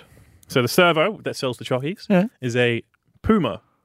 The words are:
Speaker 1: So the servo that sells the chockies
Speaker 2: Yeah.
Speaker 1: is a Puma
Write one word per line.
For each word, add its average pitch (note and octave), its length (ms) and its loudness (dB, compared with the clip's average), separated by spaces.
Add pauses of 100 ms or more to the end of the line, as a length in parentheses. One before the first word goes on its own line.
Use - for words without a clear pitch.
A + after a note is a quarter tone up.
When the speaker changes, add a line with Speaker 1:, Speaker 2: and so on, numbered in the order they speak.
(480)
Speaker 1:
So B2+ 140 2
the A#2+ 60 0
servo E3+ 540 2
that A#2+ 140 -8
sells B2+ 220 -6
the A#2 60 -14
chockies C#3+ 440 -6
Speaker 2:
Yeah. F#3 160 4 (160)
Speaker 1:
is B2 160 -4
a A#2+ 260 2 (400)
Puma D#3+ 380 0 (240)